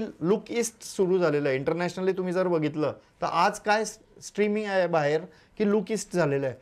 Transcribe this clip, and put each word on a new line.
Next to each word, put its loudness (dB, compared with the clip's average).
लुक 0
ईस्ट -2
सुरू 0
झालेला 2
आहे. 2
इंटरनॅशनली -2
तुम्ही -4
जर 0
बघितलं 0
तर -2
आज 2
काय 0
स्ट्रीमिंग -4
आहे 2
बाहेर 0
की 2
लुक 0
ईस्ट -6
झालेलं 2
आहे. -4